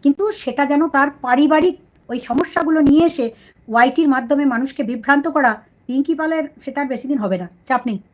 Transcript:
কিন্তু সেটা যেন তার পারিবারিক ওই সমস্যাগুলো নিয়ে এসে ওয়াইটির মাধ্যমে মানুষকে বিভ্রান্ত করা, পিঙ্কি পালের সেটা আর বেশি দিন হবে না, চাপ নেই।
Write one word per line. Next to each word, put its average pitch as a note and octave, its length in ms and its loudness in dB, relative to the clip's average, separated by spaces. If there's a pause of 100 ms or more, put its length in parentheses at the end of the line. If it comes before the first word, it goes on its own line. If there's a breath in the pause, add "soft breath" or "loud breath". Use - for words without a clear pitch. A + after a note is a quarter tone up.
কিন্তু F#4+ 280 0
সেটা C#4+ 340 -4
যেন D4 220 2
তার C#4 220 0 (120)
পারিবারিক D4+ 540 2 (340)
ওই B3 100 -6
সমস্যাগুলো D#4 640 -2
নিয়ে D4 240 6
এসে C#4 200 0 (460 soft breath)
ওয়াইটির C4 380 2
মাধ্যমে C4 360 0
মানুষকে B3+ 380 -2
বিভ্রান্ত B3+ 440 0
করা, C#4 240 2 (360)
পিঙ্কি C#4 280 -2
পালের D#4 280 -4 (180)
সেটা C#4 200 -8
আর C#4 60 -4
বেশি B3+ 200 -8
দিন C#4 100 -2
হবে F#3+ 200 -2
না, F3 100 -8 (180)
চাপ B3+ 220 -2
নেই। G3+ 120 -6 (140)